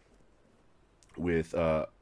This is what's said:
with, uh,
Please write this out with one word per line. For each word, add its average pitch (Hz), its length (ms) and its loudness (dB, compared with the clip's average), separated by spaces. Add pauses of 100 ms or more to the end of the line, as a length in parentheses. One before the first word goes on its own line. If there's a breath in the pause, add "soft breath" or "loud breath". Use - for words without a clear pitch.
(1160)
with, 82 380 -2
uh, 80 320 2 (160)